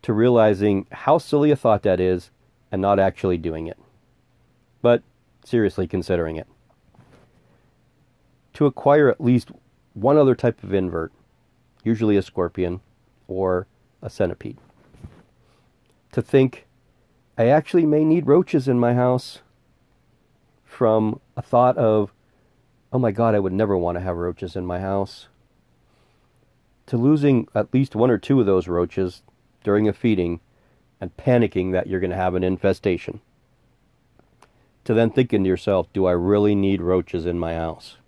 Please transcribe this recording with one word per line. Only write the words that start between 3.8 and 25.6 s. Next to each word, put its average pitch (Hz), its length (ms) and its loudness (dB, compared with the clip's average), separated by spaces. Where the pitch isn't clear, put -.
but 120 220 2
seriously 101 420 -2
considering 85 500 -4
it. 78 100 -12
To 147 100 0
acquire 143 460 2
at - 100 -4
least 120 300 0
one 131 240 0
other 135 180 4
type - 280 -4
of 98 100 -8
invert, 87 400 -4
usually 110 320 0
a 98 60 2
scorpion 90 580 -6
or 92 380 -4
a - 80 -12
centipede. - 500 -6
To 123 100 -4
think, 135 440 0
"I 117 100 2
actually 156 400 2
may 151 180 2
need 156 220 2
roaches 143 420 2
in 123 100 2
my 120 140 2
house," 127 480 -2
from 110 560 0
a 127 60 -12
thought 127 360 2
of, 107 340 0
"Oh 127 60 -2
my 120 120 0
God, 110 240 0
I 104 40 2
would 95 160 -2
never 101 220 0
want 87 200 -2
to 87 60 -8
have 90 140 -6
roaches 87 400 -8
in 90 100 -8
my 90 140 -6
house." 98 480 -6